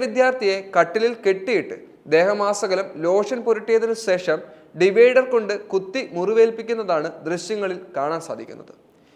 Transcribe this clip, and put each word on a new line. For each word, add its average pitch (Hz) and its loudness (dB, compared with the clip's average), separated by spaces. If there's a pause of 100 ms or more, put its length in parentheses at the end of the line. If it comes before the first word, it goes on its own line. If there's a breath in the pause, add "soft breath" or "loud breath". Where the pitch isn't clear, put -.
വിദ്യാർത്ഥിയെ 240 0 (200)
കട്ടിലിൽ 185 2 (140)
കെട്ടിയിട്ട് 190 -2 (380)
ദേഹമാസകലം 202 2 (200)
ലോഷൻ 208 0
പുരട്ടിയതിനു 226 0 (100)
ശേഷം 180 0 (440 loud breath)
ഡിവൈഡർ 240 6
കൊണ്ട് 208 0 (180)
കുത്തി 190 -4 (140)
മുറിവേൽപ്പിക്കുന്നതാണ് 220 0 (180)
ദൃശ്യങ്ങളിൽ 180 -4 (180)
കാണാൻ 147 -4
സാധിക്കുന്നത്. - -14 (440 soft breath)